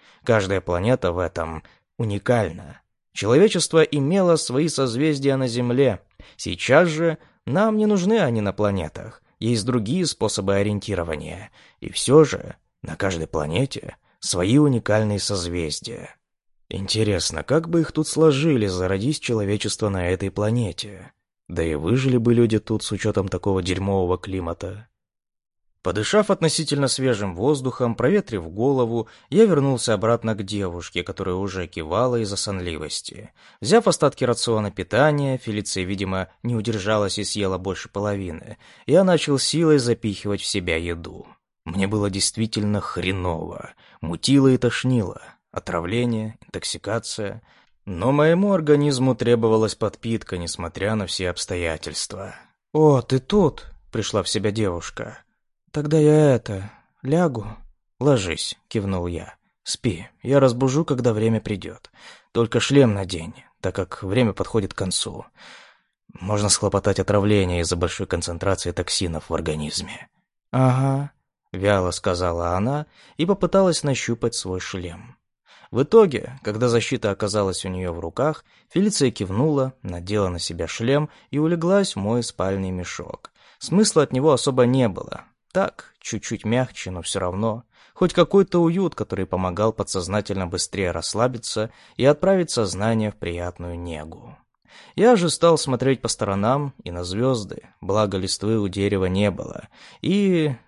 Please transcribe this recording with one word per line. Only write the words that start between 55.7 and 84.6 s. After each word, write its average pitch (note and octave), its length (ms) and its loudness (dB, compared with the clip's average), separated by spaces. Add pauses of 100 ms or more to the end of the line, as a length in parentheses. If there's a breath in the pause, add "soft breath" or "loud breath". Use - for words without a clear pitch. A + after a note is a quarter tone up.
«Тогда D3+ 280 0
я D3+ 360 6
это... G2+ 360 -4 (320 soft breath)
лягу?» C3+ 440 0 (540)
«Ложись», — G#2+ 560 0 (120)
кивнул G2 380 -2
я. E2+ 280 -8 (280)
«Спи, F#2 440 -4 (160)
я C#3 180 2
разбужу, C3 460 4
когда B2 260 0
время A2 300 2
придет. F#2 480 -8 (420 loud breath)
Только A#2 280 2
шлем C3 340 6
надень, F#2 400 -6 (260)
так F#2 140 -4
как - 280 -6
время G#2+ 300 2
подходит G2 400 -2
к - 60 -10
концу. F#2+ 480 -6 (920 loud breath)
Можно G#2 300 0
схлопотать G2 500 0
отравление G2 640 2
из-за E2+ 160 -2
большой F2 300 -2
концентрации F2 680 -2
токсинов E2+ 560 -4
в E2 60 -4
организме». D#2 760 -6 (420)
«Ага», — C3+ 600 0 (400)
вяло F#2+ 400 2
сказала F2 640 -2
она C#3 300 -2 (300 soft breath)
и D#3 80 -2
попыталась F#3+ 580 2
нащупать A#2+ 520 -2
свой F#2 260 -6
шлем. F2+ 560 -12 (540 soft breath)
В A#2+ 120 0
итоге, E3+ 600 4
когда A2 260 0
защита A#2 420 0
оказалась G2 540 -2
у F#2+ 40 -8
нее F2+ 240 -4
в E2+ 80 -10
руках, B2 440 -2 (240 soft breath)
Фелиция D#3+ 420 2
кивнула, C3 640 0 (100)
надела F#2+ 460 -2
на F2 100 -4
себя E2+ 280 -6
шлем C#3 420 0 (220 soft breath)
и C3+ 80 -4
улеглась F3 580 0
в - 20 -6
мой A2+ 240 0
спальный F#2+ 480 -4
мешок. - 600 -10 (280 soft breath)
Смысла F#3 440 4
от C3 100 0
него C#3 200 4
особо B2+ 340 4